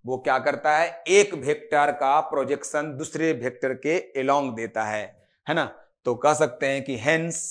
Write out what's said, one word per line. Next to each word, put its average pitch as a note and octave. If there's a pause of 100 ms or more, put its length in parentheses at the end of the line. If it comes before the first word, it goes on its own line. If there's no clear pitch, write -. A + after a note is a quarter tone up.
वो B2+
क्या C3
करता C#3+
है, E3
एक G3+
वेक्टर D3
का C#3+ (100)
प्रोजेक्शन C#3+
दूसरे D#3
वेक्टर B2+ (120)
के D#3 (240)
along C3+
देता A2
है, G#2+ (440)
है D3+
ना। D#3 (400)
तो B2
कह D3+
सकते D3
हैं C3+
कि C3+
hence D#3+